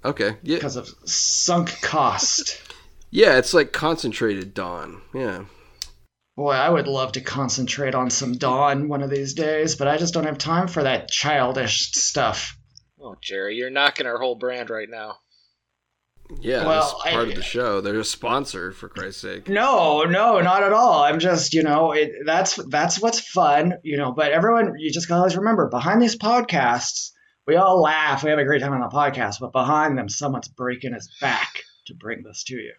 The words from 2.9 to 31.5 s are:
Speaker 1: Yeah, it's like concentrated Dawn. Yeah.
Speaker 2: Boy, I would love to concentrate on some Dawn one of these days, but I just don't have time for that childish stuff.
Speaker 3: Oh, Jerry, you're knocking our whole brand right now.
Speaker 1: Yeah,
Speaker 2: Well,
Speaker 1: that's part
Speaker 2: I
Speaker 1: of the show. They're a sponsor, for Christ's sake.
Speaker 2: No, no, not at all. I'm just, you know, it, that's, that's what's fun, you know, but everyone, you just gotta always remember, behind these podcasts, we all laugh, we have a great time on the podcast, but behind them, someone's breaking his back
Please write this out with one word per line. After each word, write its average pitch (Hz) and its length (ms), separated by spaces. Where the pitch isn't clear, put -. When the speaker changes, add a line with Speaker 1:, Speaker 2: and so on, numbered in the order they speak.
Speaker 1:
Yeah, 185 280
it's 123 160
like 151 180
concentrated 110 840
Dawn. 87 480
Yeah. 101 320
Speaker 2:
Boy, 143 160
I 135 180
would 147 180
love 131 260
to 131 80
concentrate 131 760
on 127 140
some 120 240
Dawn 139 560
one 143 120
of 139 80
these 139 240
days, 156 420
but 143 120
I 143 80
just 165 180
don't 160 120
have 151 120
time 170 300
for 165 160
that 131 260
childish 131 840
stuff. - 640
Speaker 3:
Oh, 120 200
Jerry, 98 340
you're 123 140
knocking 139 360
our 120 120
whole 123 180
brand 123 340
right 110 200
now. 107 300
Speaker 1:
Yeah, 117 260
Speaker 2:
Well, 160 160
Speaker 1:
that's - 100
part 117 140
Speaker 2:
I - 20
Speaker 1:
of - 60
the - 80
show. 113 380
They're 101 180
a 107 40
sponsor, 104 680
for 98 180
Christ's 98 320
sake. 95 280
Speaker 2:
No, 196 540
no, 196 380
not 185 220
at 196 100
all. 214 300
I'm 156 160
just, 160 340
you 160 100
know, 156 280
it, 151 200
that's, 165 300
that's - 460
what's 226 180
fun, 165 640
you 147 140
know, 131 140
but 147 200
everyone, 214 480
you 156 120
just 170 160
gotta 170 120
always 180 180
remember, 196 320
behind 165 320
these 233 160
podcasts, 175 920
we 147 100
all 185 260
laugh, 151 420
we 151 80
have 151 80
a 143 60
great 139 160
time 139 120
on 131 60
the 120 80
podcast, 131 540
but 127 100
behind 147 460
them, 110 120
someone's 135 380
breaking 123 460
his 110 160
back 123 400